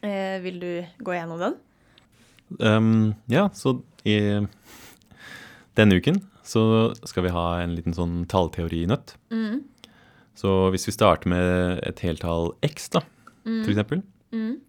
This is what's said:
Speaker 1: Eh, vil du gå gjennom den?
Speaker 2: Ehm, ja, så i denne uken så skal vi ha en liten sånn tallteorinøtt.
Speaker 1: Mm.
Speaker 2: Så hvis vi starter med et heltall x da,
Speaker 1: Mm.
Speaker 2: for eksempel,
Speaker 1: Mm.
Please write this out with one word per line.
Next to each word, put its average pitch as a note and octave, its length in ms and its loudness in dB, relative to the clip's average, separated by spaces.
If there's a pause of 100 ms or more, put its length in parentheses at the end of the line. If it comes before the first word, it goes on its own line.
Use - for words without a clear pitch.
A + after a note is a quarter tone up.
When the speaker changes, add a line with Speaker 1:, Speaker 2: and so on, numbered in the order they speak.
Speaker 1:
Eh, F#3+ 380 -4
vil F3+ 200 -8
du F3 260 -6 (180)
gå F3+ 100 -6
gjennom E3 260 -6
den? A3+ 160 -4 (1040)
Speaker 2:
Ehm, A2 560 4 (120)
ja, F3+ 220 2
så B2+ 320 -2 (240)
i G#2 420 2 (1300)
denne G#2+ 240 8
uken F#3 220 2 (200)
så A2 540 2 (100)
skal - 180 -4
vi F2+ 60 0
ha F2 300 -2
en F2 160 -4
liten E2+ 180 -4
sånn F2 320 -4
tallteorinøtt. E2+ 920 -2 (140)
Speaker 1:
Mm. A3+ 340 -4 (720)
Speaker 2:
Så F#2+ 360 2
hvis F#2 160 -4
vi G#2+ 60 -6
starter F2+ 340 4
med F2+ 560 0
et - 160 -8
heltall E2+ 540 -4 (100)
x - 240 -6
da, - 140 0 (440)
Speaker 1:
Mm. A3 200 -4
Speaker 2:
for G#3+ 60 -2
eksempel, E3+ 320 -2 (280)
Speaker 1:
Mm. A3+ 380 -6